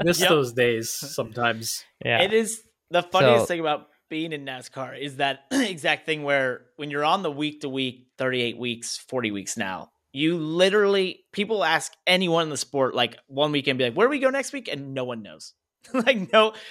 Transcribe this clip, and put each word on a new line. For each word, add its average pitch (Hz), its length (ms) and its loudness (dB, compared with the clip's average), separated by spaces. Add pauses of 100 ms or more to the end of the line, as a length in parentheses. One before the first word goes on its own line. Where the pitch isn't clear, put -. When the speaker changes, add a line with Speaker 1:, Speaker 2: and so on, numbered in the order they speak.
Speaker 1:
miss 165 180 2
Speaker 2:
Yep. 175 100 4
Speaker 1:
those 139 240 4
days 117 360 2
sometimes. 117 920 -4 (180)
Speaker 3:
Yeah. 120 200 2
Speaker 2:
It 196 100 0
is 220 300 0 (280)
the 175 120 2
funniest 123 400 4
Speaker 3:
So - 40 0
Speaker 2:
thing 175 140 -2
about 151 280 -2 (200)
being 160 240 -6
in 143 140 -8
nascar 131 520 -10
is 139 200 -8
that 139 280 0
<clears throat> - 40 -20
exact 175 560 0
thing 151 160 -2
where 135 400 0 (140)
when 147 140 -10
you're 147 140 -2
on 180 180 2
the 165 80 -2
week 147 300 -4
to 147 80 -6
week, 131 380 -4 (100)
thirty-eight 127 400 0
weeks, 117 400 -8
forty 120 340 -4
weeks 101 280 -6
now, 95 320 -6 (220)
you 156 260 0
literally, 190 920 2
people 202 300 -2
ask 160 300 0 (140)
anyone 180 380 2
in 156 60 -4
the 143 60 -6
sport, 131 380 0
like, 120 320 0
one 143 260 0
weekend, 139 260 0
be 127 60 2
like, 120 100 0
"Where 196 120 4
do 269 40 0
we 294 100 -2
go 262 100 4
next 269 240 -4
week?" 262 180 -10
And 139 220 -10
no 131 100 -4
one 120 180 -8
knows. 80 360 -18
<laughs> - 340 -18
Like, 240 400 2
no, 220 220 6 (160)